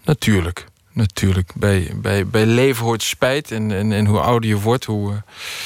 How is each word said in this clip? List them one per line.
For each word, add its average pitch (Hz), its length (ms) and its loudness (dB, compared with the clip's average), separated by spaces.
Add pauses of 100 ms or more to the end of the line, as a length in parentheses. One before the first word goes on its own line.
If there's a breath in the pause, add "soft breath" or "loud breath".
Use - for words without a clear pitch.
Natuurlijk. 95 600 0 (280)
Natuurlijk. 95 600 0
Bij, 95 420 0
bij, 101 300 -2
bij 107 200 2
leven 120 380 2
hoort 117 180 -2
spijt. 135 480 -2
En, 110 220 -4
en, 104 200 0
en 104 140 2
hoe 107 140 2
ouder 117 300 2
je 104 100 0
wordt, 113 240 0
hoe, 104 380 -4 (440 loud breath)